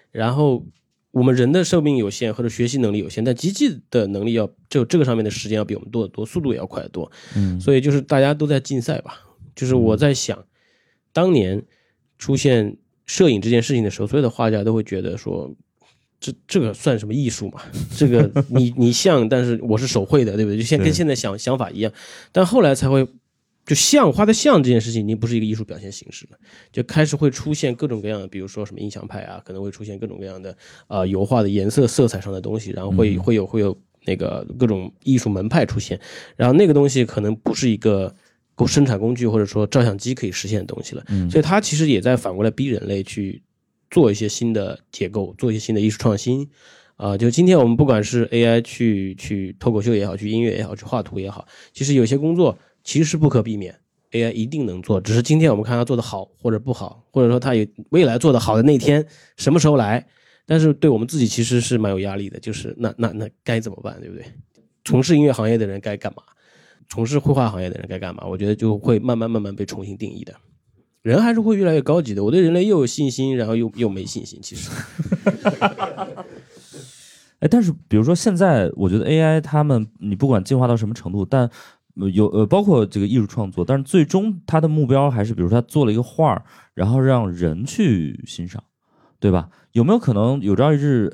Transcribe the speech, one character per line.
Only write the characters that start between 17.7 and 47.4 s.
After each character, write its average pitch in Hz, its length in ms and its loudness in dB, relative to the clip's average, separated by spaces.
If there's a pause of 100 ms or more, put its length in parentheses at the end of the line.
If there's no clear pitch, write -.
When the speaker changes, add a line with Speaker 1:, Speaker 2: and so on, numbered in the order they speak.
Speaker 1:
这 147 120 4
个 123 220 4 (180)
你， 123 260 2
Speaker 2:
<laughs> 127 40 -4
Speaker 1:
你 120 140 4
像， 131 360 2
但 123 160 2
是 120 180 -2
我 110 140 0
是 127 100 -4
手 107 180 -2
绘 139 200 2
的， 101 120 -2
对 110 80 0
不 104 60 -2
对？” 104 60 -2
就 110 60 -2
现-， 135 160 0
Speaker 2:
对。 - 60 2
Speaker 1:
跟 156 100 2
现 170 120 0
在 143 80 0
想， 107 240 -6
想 127 200 -2
法 110 120 -6
一 101 100 -10
样。 107 120 -2 (380)
但 185 160 2
后 233 160 4
来 139 120 6
才 135 140 0
会， 135 160 4 (640)
就 151 80 0
像， 240 380 4
画 202 120 0
的 214 80 4
像 220 300 4
这 127 80 2
件 117 100 4
事 110 120 -6
情 110 100 -2
已 101 40 -4
经 110 120 -2
不 113 80 -2
是 120 100 -2
一 110 40 0
个 110 40 -2
艺 107 80 -2
术 110 120 -6
表 101 140 -14
现 101 120 -16
形 - 220 -20
式 - 180 -20
了， - 80 -20 (320)
就 - 140 -6
开 156 200 0
始 151 120 -2
会 147 120 0
出 147 240 -4
现 143 220 -4
各 147 140 -6
种 113 120 -6
各 104 80 -8
样 107 120 -6
的， 95 80 -12
比 98 100 -14
如 95 80 -10
说 104 180 -10
什 101 80 -14
么 101 60 -16
印 104 100 -10
象 - 180 -14
派 101 160 -14
啊， 95 220 -16
可 - 80 -18
能 95 80 -12
会 101 100 -8
出 107 120 -18
现 104 160 -12
各 113 80 -8
种 92 120 -16
各 98 60 -14
样 95 160 -14
的， 92 160 -16 (300)
呃， 98 200 -2
油 95 180 0
画 113 180 2
的 101 60 2
颜 101 220 0
色、 131 160 4
色 120 220 2
彩 - 120 -6
上 101 120 -12
的 92 80 -10
东 107 180 -6
西， 101 120 -10
然 92 140 -10
后 101 60 -8
会， 95 260 2
Speaker 2:
嗯。 90 40 -4
Speaker 1:
会 113 140 2
有， 101 100 2
会 113 160 -2
有 98 160 0 (300)
那 95 100 -2
个 - 300 -8 (100)
各 123 100 2
种 95 260 -4 (100)
艺 131 160 2
术 117 100 -2
门 98 200 -4
派 131 180 2
出 113 140 -6
现， - 180 -10 (380)
然 120 120 2
后 127 40 6
那 185 140 6
个 160 60 6
东 143 160 6
西 127 160 2
可 110 160 -4
能 107 160 -2
不 - 160 -4
是 127 160 -2
一 110 100 2
个 98 360 0 (400)
工-， 139 120 0
生 143 200 4
产 110 120 -2
工 113 140 -2
具 120 140 -4
或 110 120 0
者 104 80 0
说 107 200 -2
照 127 160 2
相 101 160 0
机 123 160 -6
可 120 100 -8
以 95 60 -4
实 - 160 -10
现 104 140 -4
的 - 60 -8
东 - 180 -12
西 - 100 -14
了。 - 140 -14
Speaker 2:
嗯。 92 200 -2
Speaker 1:
所 85 80 -4
以 156 60 6
它 180 180 2
其 151 160 -4
实 156 120 2
也 117 120 2
在 123 160 2
反 98 160 -6
过 98 120 -2
来 113 60 2
逼 135 160 -4
人 117 200 -4
类 98 160 -4
去 98 400 -10 (480)
做 135 200 4
一 101 40 0
些 104 140 -4
新 117 240 -4
的 104 260 -6 (120)
结 95 180 -6
构， 95 300 -6
做 120 140 -2
一 - 20 -2
些 107 60 -6
新 110 140 -4
的 104 60 0
艺 107 80 2
术 107 100 -2
创 104 200 0
新。 135 300 -4 (480)
啊， 101 200 -4
就 113 140 2
今 165 160 4